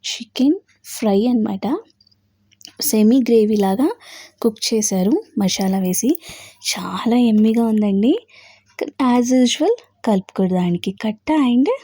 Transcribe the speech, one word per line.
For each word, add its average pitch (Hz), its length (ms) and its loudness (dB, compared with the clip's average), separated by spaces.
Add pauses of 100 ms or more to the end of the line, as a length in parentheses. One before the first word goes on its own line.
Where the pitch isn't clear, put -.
(100)
చికెన్ 277 460 -2 (280)
ఫ్రై 202 420 -2
అనమాట. 208 400 -2 (1120)
సెమీ 220 380 4
గ్రేవీ 220 380 4
లాగా 208 320 0 (540)
కుక్ 220 260 -2
చేశారు 208 460 0 (240)
మసాలా 190 400 -2
వేసి. 185 320 -2 (600)
చాలా 185 480 -2
యమ్మీగా 226 480 2
ఉందండి. 214 480 0 (1000)
As 240 140 2 (160)
usual 302 300 0 (300)
కలుపుకోవడానికి 185 880 -2 (120)
కట్ట 214 260 -8 (220)
and 254 180 2 (160)